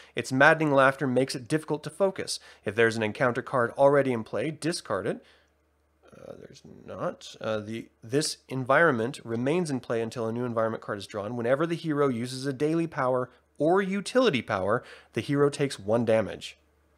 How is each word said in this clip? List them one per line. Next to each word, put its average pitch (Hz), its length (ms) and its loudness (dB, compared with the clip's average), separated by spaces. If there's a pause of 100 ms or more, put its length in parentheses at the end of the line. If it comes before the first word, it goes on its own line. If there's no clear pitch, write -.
(140)
Its - 160 -6
maddening 151 420 6
laughter 135 340 4
makes 127 280 0
it 123 140 -12
difficult 151 360 -4
to 147 60 -8
focus. - 480 -4 (280)
If 101 80 -4
there's 113 220 4
an 113 60 0
encounter 120 400 0
card 120 300 0
already 139 400 4
in 113 120 -2
play, 117 260 -4
discard 110 560 -4
it. 202 180 -6 (920)
Uh, - 220 -18
there's - 240 -20 (240)
not. - 540 -10
Uh, 110 180 -2
the, 110 300 -8 (140)
this 135 340 -2 (120)
environment 131 760 2
remains 139 460 -2
in 131 100 -2
play 117 200 -4
until 113 280 -4
a 110 40 -4
new 120 120 -4
environment 113 380 -2
card 107 160 -8
is 98 100 -12
drawn. 107 280 -6
Whenever 131 300 2
the 170 80 -4
hero 147 340 0
uses 127 380 -4
a 143 60 -2
daily 156 340 0
power 127 420 -2 (300)
or 180 240 4
utility 190 580 2
power, 101 420 0 (320)
the 117 60 0
hero 143 300 2
takes 143 280 -4
one 110 260 0
damage. 110 520 0 (420)